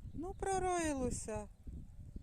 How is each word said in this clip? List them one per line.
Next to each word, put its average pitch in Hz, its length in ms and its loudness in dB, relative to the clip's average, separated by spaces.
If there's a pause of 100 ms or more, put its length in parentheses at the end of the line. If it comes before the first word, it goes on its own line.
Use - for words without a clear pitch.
(140)
Ну, 359 260 -2
прорилося. 302 1080 2 (760)